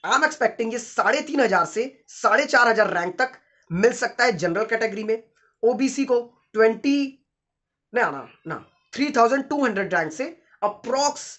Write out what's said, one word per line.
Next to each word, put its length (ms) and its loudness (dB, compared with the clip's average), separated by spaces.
I 80 0
am 120 2
expecting 460 -2
ये 80 -6
साढ़े 420 0
तीन 180 -4
हज़ार 260 2
से 180 -4
साढ़े 360 2
चार 220 4
हज़ार 260 2
रैंक 240 -2
तक 140 -2
मिल 220 4
सकता 300 -2
है 140 2
जनरल 280 0
कैटेगरी 380 -2
में। 200 -4
ओबीसी 420 0
को 140 2
ट्वेंटी, 420 2
ना, 180 0
ना, 160 -12
ना, 80 -8
थ्री 240 -2
थाउजेंड 320 4
टू 160 -2
हंड्रेड 280 -2
रैंक 200 0
से 120 -6
approx 680 -2